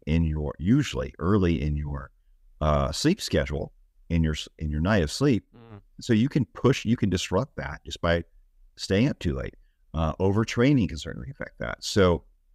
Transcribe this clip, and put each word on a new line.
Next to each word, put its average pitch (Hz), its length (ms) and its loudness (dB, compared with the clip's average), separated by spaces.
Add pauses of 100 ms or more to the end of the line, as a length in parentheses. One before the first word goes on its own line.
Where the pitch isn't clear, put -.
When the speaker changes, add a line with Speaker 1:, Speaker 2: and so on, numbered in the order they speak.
Speaker 1:
in 82 180 2
your, 76 360 -2
usually 85 600 0
early 87 420 2
in 76 140 -2
your, 71 360 -6 (500)
uh, 73 300 2
sleep - 280 0
schedule, - 540 -4 (360)
in 85 140 2
your 78 100 0
s-, - 140 -8 (120)
in 78 100 -6
your 76 120 -2
night 92 220 2
of 78 80 -2
sleep, 131 420 0
Speaker 2:
Mm. 113 280 -20 (180)
Speaker 1:
so - 140 0
you 113 160 4
can 131 160 0
push, - 400 0
you 113 100 2
can 117 140 0
disrupt 92 480 -2
that 71 260 -10
just - 180 -14
by 85 220 2 (540)
staying 104 320 2
up - 100 -6
too 73 160 -2
late. 62 200 -10 (380)
Uh, 78 220 0
overtraining 113 720 2
can 80 100 -8
certainly - 320 -12
affect - 300 -14
that. 57 240 -8
So, 92 400 4 (320)